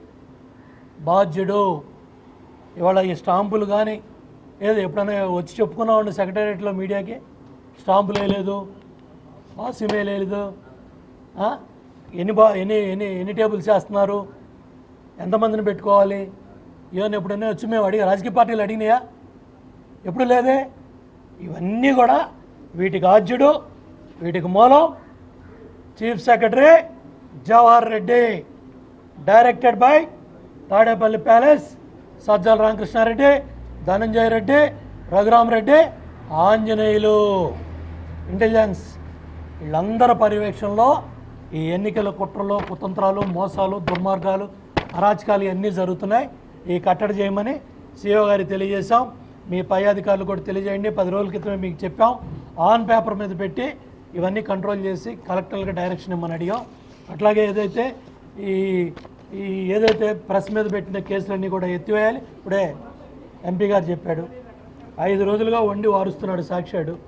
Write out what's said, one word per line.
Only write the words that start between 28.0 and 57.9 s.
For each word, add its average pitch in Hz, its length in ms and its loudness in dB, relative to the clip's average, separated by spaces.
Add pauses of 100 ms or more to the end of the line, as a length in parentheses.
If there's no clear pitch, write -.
directed 240 560 6
by 302 240 6 (640)
తాడేపల్లి 220 480 2
ప్యాలెస్, 277 600 4 (440)
సజ్జల 208 320 4
రామకృష్ణారెడ్డి, 220 880 2 (420)
ధనంజయ 220 440 2
రెడ్డి, 226 320 2 (540)
రఘురామ్ 226 360 6
రెడ్డి, 269 360 6 (460)
ఆంజనేయులు, 214 1160 2 (840)
ఇంటెలిజెన్స్, 220 680 0 (640)
వీళ్ళందరి 214 520 2
పర్యవేక్షణలో 208 880 0 (500)
ఈ 156 80 -6
ఎన్నికల 202 500 -2
కుట్రలు, 196 580 -6
కుతంత్రాలు, 190 520 -2
మోసాలు, 190 580 -4
దుర్మార్గాలు, 190 720 -4 (460)
అరాచకాలు 202 500 0
ఇవన్నీ 190 260 -2
జరుగుతున్నాయి. 190 580 -2 (400)
ఈ 180 100 -2
కట్టడి 202 360 -2
చేయమని 208 460 -4 (420)
సీఓ 208 240 2
గారికి 196 240 0
తెలియజేశాం. 196 600 -2 (380)
మీ 180 120 -4
పై 190 220 0
అధికారులు 196 400 0
కూడా 190 160 -6
తెలియజేయండి. 196 500 -4
పది 185 200 -2
రోజుల 202 180 -2
క్రితమే 196 280 -6
మీకు 185 280 -8
చెప్పాం. 226 340 0 (480)
on 220 220 4
పేపర్ 226 260 2
మీద 190 260 -8
పెట్టి 240 340 -6 (400)
ఇవన్నీ 190 280 -4
కంట్రోల్ 196 380 -4
చేసి 190 380 -8 (100)
కలెక్టర్లకు 190 420 -6
డైరెక్షన్ 180 440 -6
ఇమ్మని 170 180 -6
అడిగాం. 175 320 -6 (460)
అట్లాగే 208 380 0
ఏదైతే 214 480 -4 (420)